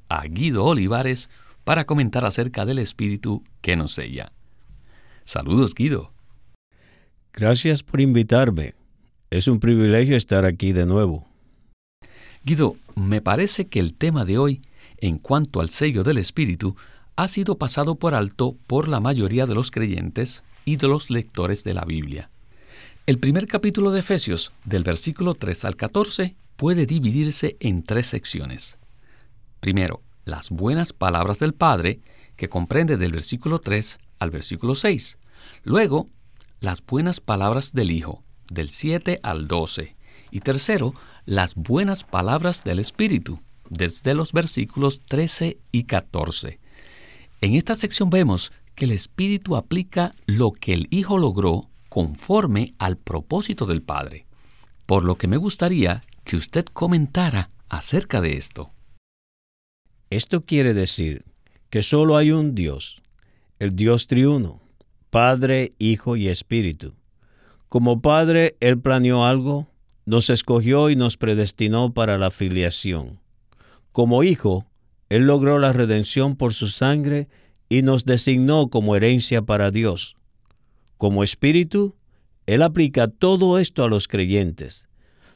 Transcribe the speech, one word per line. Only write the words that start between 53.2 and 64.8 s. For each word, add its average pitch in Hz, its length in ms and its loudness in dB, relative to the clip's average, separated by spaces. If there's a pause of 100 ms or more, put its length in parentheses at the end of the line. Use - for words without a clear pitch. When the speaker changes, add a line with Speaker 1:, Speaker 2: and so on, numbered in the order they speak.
Speaker 1:
del 82 180 -2
Padre, 71 420 -8 (640)
por 95 160 2
lo 87 120 2
que - 120 -4
me 101 100 2
gustaría 165 640 -2 (200)
que - 120 -4
usted 160 300 -4
comentara 160 880 -2 (180)
acerca 135 520 -2
de 78 160 -2
esto. - 340 -12 (1400)
Speaker 2:
Esto 160 360 -2
quiere 135 280 4
decir 87 520 -2 (440)
que 107 140 0
solo 151 340 4
hay 151 140 4
un 151 240 0
Dios, 76 480 -6 (560)
el 101 160 -2
Dios 113 320 2
triuno, 131 540 2 (500)